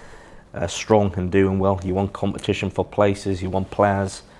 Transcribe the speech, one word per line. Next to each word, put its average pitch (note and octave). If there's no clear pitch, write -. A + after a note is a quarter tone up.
uh, -
strong G#2
and F2+
doing G2
well. F#2+
You F#2+
want G2
competition -
for F#2
places. G2
You F#2
want F#2+
players G2